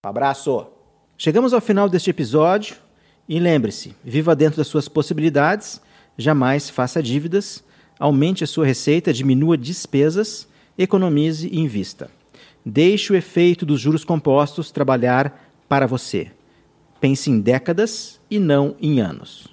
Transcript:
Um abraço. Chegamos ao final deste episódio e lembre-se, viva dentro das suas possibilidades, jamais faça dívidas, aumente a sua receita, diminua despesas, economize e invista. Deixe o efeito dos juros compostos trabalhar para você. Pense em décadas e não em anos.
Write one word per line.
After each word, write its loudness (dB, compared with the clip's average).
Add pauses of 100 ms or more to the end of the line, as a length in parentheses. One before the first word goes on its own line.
Um -8
abraço. -2 (500)
Chegamos 2
ao 4
final 2
deste 0
episódio 0 (520)
e -4
lembre-se, 0
viva 2
dentro 2
das -2
suas -2
possibilidades, 0 (380)
jamais 2
faça -4
dívidas, -4 (340)
aumente 0
a -4
sua -2
receita, 0
diminua 2
despesas, -2 (300)
economize 0
e -4
invista. -6 (540)
Deixe 2
o 4
efeito 0
dos 0
juros 0
compostos 0
trabalhar 0 (180)
para 2
você. -6 (680)
Pense 0
em 2
décadas -2 (100)
e -2
não 0
em 0
anos. -8